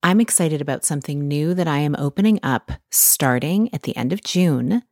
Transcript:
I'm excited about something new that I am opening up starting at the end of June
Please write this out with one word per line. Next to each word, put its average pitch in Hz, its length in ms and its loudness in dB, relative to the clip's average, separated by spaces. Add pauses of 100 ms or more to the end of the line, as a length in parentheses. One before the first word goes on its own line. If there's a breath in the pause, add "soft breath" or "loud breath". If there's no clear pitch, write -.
I'm 185 160 4
excited 160 400 0
about 143 240 -4
something 143 420 -4
new 151 280 -2
that 180 120 0
I 147 120 0
am 147 200 0
opening 196 460 2
up 131 260 -2 (220)
starting 147 840 2
at 147 80 -6
the - 140 -6
end 127 160 -2
of 208 100 -6
June 170 680 0